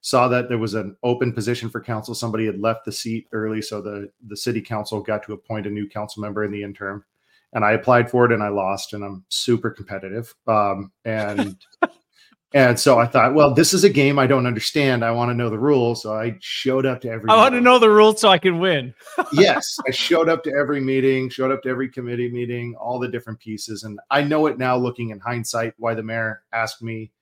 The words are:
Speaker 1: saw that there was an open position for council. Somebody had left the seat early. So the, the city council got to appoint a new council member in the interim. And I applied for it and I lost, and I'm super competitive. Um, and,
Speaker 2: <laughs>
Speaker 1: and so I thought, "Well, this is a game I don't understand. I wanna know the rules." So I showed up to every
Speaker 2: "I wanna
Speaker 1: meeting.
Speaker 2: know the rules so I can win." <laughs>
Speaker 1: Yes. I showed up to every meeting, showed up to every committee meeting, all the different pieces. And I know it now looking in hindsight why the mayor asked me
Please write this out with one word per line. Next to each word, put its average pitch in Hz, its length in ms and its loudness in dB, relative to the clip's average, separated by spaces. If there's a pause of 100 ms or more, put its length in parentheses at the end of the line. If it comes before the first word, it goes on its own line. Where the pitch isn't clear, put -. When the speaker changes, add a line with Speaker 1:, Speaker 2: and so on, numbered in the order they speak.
Speaker 1:
saw 127 280 2
that 123 200 0
there 120 80 -2
was 110 180 -4
an 101 280 -8
open 123 300 0
position 113 360 -4
for 117 120 -10
council. 110 340 -8
Somebody 110 320 -4
had 98 120 -6
left 110 260 -4
the 107 60 -10
seat 113 420 -10
early. 110 280 -6
So 107 200 -10
the, 101 300 -12 (160)
the 104 100 -16
city 113 240 -4
council 107 400 -8
got 107 220 -6
to 107 100 -12
appoint 104 340 -10
a - 40 -8
new 104 160 -8
council 104 360 -12
member 104 200 -6
in 101 80 -4
the 101 120 -10
interim. 101 420 -12 (480)
And 110 120 -2
I 107 80 4
applied 120 380 2
for 123 140 4
it 117 60 4
and 107 120 0
I 104 60 -2
lost, 98 440 -4
and 104 100 -10
I'm 95 260 -14
super - 420 -2
competitive. 101 600 -12 (140)
Um, 101 440 0 (140)
and, 104 500 -4 (260)
Speaker 2:
<laughs> - 720 -10
Speaker 1:
and 123 260 6
so 127 200 6
I 117 80 4
thought, 123 280 4
"Well, 143 180 6
this 160 200 4
is 185 100 2
a 196 60 10
game 139 300 2
I 131 80 4
don't 127 200 2
understand. 123 580 0
I 117 60 2
wanna 120 240 0
know 117 140 -2
the 107 100 -6
rules." 120 440 2
So 107 100 -6
I 110 280 -4
showed 131 440 -2
up 127 160 -2
to 123 80 -8
every 110 220 -2
Speaker 2:
"I 220 60 6
wanna 247 200 6
Speaker 1:
meeting. 240 80 2
Speaker 2:
know 247 140 8
the 226 100 8
rules 214 320 8
so 220 80 6
I 185 100 8
can 175 200 2
win." 147 340 0 (240)
<laughs> 370 140 0
Speaker 1:
Yes. 165 460 2 (100)
I 131 40 -2
showed 165 380 0
up 165 140 0
to 151 100 -4
every 143 260 0
meeting, 131 500 0
showed 131 220 -2
up 135 120 -4
to 131 60 -4
every 127 200 -4
committee 120 420 -6
meeting, 120 440 -8
all 120 240 -8
the 123 100 -4
different 113 300 -10
pieces. 107 440 -12
And 104 160 -14 (100)
I 143 140 2
know 151 240 0
it 127 100 -4
now 127 200 0
looking 120 320 -4
in 107 100 -14
hindsight 117 580 -6
why 113 180 -4
the 110 80 -8
mayor 113 400 -6 (100)
asked 113 300 -6
me 113 280 -10 (100)